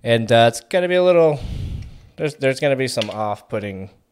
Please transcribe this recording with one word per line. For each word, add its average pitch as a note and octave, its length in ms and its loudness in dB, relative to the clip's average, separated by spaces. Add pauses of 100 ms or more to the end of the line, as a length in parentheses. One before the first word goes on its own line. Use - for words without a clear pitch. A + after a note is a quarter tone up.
And, A#2 300 0
uh, A#2 180 6
it's - 120 -12
gonna F3+ 260 -2
be F3+ 60 0
a F3+ 100 4
little, E3 340 4 (760)
there's, D3+ 200 -6
there's C3 240 -2
gonna C#3 160 2
be C3 120 -2
some A2+ 220 -4
off-putting G2+ 800 -8 (220)